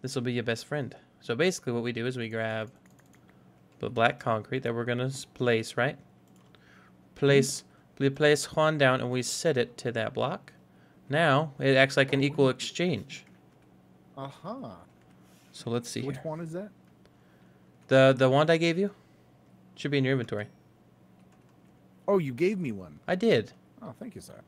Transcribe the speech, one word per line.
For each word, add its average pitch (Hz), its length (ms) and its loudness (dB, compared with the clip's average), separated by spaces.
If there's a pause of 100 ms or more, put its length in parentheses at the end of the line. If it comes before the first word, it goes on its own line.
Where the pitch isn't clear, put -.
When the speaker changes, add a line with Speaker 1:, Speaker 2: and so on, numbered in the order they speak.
Speaker 1:
This 131 140 -8
will 127 80 -2
be 123 100 -2
your 120 120 -2
best 113 220 -4
friend. 147 280 -6 (260)
So - 140 -6
basically 165 380 -2
what 117 100 -2
we 120 100 -4
do 120 140 -6
is 127 100 -6
we 117 120 -6
grab 110 420 -6 (1080)
the 107 100 -4
black 120 300 2
concrete 117 400 -4
that 120 140 -4
we're 117 100 -4
gonna 123 220 -2
s-, 135 180 -8
place, 117 520 -2
right? 127 220 0 (1160)
Place, 139 440 2
Speaker 2:
Mm-hmm. - 440 -10
Speaker 1:
we 139 60 4
place 147 340 4 (120)
Juan 156 220 2
down 131 220 4
and 123 100 -4
we 127 120 -2
set 147 340 -2
it 120 220 -2
to 120 140 -4
that 113 220 -4
block. 127 380 -4 (580)
Now 147 480 2
it 135 180 2
acts 135 200 4
like 135 160 2
an 139 100 2
equal 139 260 2
exchange. - 760 -4 (920)
Speaker 2:
Uh-huh. 139 540 -12 (800)
Speaker 1:
So - 180 -10
let's 120 180 -4
see 113 140 -6
Speaker 2:
Which 135 140 -6
Speaker 1:
here. - 80 -14
Speaker 2:
one 160 160 -8
is 160 120 -10
that? 196 180 -10 (1160)
Speaker 1:
The, 135 280 8
the 131 120 4
wand 147 220 4
I 165 80 6
gave 170 200 0
you 202 140 -2 (840)
should - 160 -6
be 143 80 2
in 131 60 2
your 127 80 2
inventory. 110 340 -4 (1600)
Speaker 2:
Oh, 196 120 4
you 143 140 -2
gave 180 280 0
me 147 100 -4
one. 90 380 -12
Speaker 1:
I 185 80 0
did. 185 360 2 (300)
Speaker 2:
Oh, - 160 -14
thank 226 160 -16
you, 95 60 -14
sir. - 280 -20